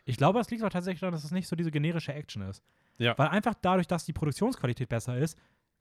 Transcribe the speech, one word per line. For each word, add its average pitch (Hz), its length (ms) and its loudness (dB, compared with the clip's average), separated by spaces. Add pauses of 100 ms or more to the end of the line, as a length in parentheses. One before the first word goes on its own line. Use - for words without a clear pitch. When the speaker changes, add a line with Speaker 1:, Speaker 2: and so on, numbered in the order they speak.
Speaker 1:
Ich 123 120 -4
glaube, 185 220 6
es 226 100 0
liegt 226 140 -4
auch 202 60 0
tatsächlich 180 320 -4
daran, 185 120 -2
dass 156 120 -6
es 147 60 -10
nicht 180 160 -2
so - 80 -2
diese 165 160 0
generische 156 420 0
Action 147 280 -10
ist. 95 220 -8 (340)
Speaker 2:
Ja. 117 200 2
Speaker 1:
Weil 143 120 6
einfach 208 320 2
dadurch, 185 260 4
dass 170 180 -2
die 165 80 -4
Produktionsqualität 135 760 0
besser 120 280 -2
ist, 156 200 0 (440)